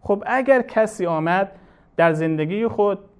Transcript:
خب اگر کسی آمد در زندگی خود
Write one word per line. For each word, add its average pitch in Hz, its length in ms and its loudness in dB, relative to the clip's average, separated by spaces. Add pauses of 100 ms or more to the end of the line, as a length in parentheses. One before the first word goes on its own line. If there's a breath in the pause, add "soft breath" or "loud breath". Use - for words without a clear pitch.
خب 208 240 -2
اگر 254 360 2
کسی 220 440 -2
آمد 170 460 0 (460 soft breath)
در 165 160 4
زندگی 160 540 -2
خود 202 320 0 (200)